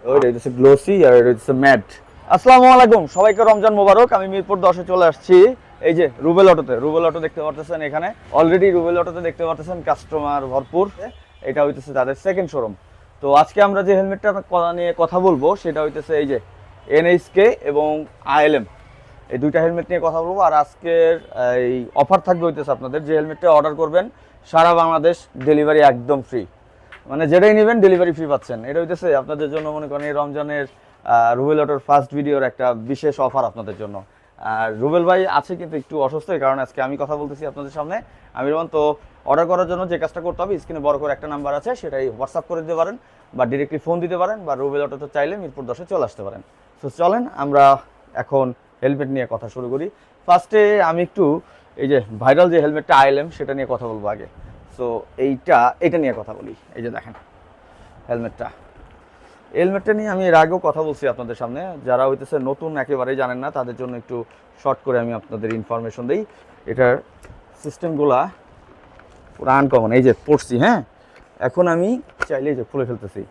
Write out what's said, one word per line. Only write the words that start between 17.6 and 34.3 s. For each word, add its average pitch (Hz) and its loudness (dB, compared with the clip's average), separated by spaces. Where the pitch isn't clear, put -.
এবং 151 -2
আইএলএম, 147 2
এই 127 -8
দুইটা 147 0
হেলমেট 170 -2
নিয়ে 175 -4
কথা 165 -2
বলবো। 185 -6
আর 165 4
আজকের 165 0
এই 123 -2
অফার 165 2
থাকবে 170 0
হইতেছে 147 -4
আপনাদের, 131 -6
যে 151 -2
হেলমেটটা 156 0
অর্ডার 151 4
করবেন 165 -2
সারা 170 4
বাংলাদেশ 165 2
ডেলিভারি 151 4
একদম 131 2
ফ্রি, 110 -8
মানে 147 -4
যেটাই 190 6
নেবেন 220 2
ডেলিভারি 180 4
ফ্রি 156 -6
পাচ্ছেন। 123 -6
এটা 143 -4
হইতেছে 165 -2
আপনাদের 147 -4
জন্য 156 -6
মনে 151 -10
করেন 143 -10
এই 147 -6
রমজানের, 147 -6
আহ, 117 2
রুবেল 147 0
অটোর 143 -2
ফার্স্ট 143 -2
ভিডিওর 143 -2
একটা 127 -4
বিশেষ 131 -6
অফার 131 -2
আপনাদের 107 -10
জন্য। 101 -14